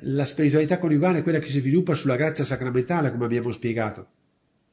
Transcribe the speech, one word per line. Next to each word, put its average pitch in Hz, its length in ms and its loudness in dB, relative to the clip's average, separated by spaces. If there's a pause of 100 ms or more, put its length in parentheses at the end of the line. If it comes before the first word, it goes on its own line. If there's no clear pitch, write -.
la 135 220 -2
spiritualità 151 520 2
coniugale 175 420 2
è 165 40 -4
quella 165 160 2
che 156 100 -8
si 139 100 0
sviluppa 151 360 2
sulla 135 200 0
grazia 156 280 0
sacramentale, 127 680 -2
come 120 140 -2
abbiamo 117 260 0
spiegato, 110 560 -4 (640)